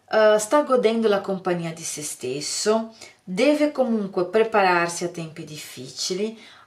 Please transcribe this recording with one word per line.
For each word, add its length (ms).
eh, 280
sta 240
godendo 460
la 120
compagnia 540
di 80
se 200
stesso, 920
deve 480
comunque 540
prepararsi 800
a 40
tempi 360
difficili, 1080